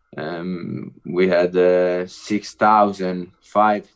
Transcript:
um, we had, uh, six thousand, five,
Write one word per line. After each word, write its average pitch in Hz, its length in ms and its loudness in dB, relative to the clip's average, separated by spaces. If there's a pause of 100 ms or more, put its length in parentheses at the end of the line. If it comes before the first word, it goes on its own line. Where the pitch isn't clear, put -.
(180)
um, 85 760 -8 (120)
we 92 240 0
had, 90 260 2
uh, 90 520 2
six - 480 -6
thousand, 95 760 2 (100)
five, 104 540 0